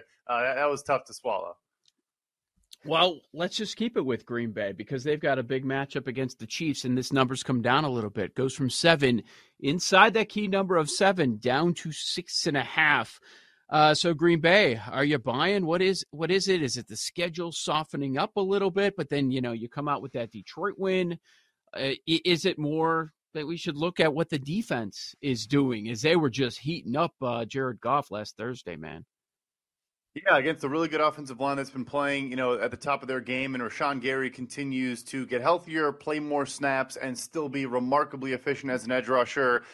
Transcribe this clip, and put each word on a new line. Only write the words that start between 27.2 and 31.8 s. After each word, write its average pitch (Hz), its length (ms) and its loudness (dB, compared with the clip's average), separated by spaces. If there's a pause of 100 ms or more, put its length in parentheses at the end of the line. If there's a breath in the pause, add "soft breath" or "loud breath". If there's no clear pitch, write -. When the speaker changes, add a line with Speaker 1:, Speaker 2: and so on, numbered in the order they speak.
Speaker 2:
uh, 120 240 -2
Jared 127 380 -6
Goff 135 280 0
last 104 280 -8
Thursday, 107 380 -8
man? 78 280 -14 (1080)
Speaker 1:
Yeah, 160 240 4
against 143 260 -2
a 135 60 -2
really 160 180 0
good 151 140 0
offensive 143 360 -2
line 139 200 -2
that's 135 100 -6
been 131 160 -8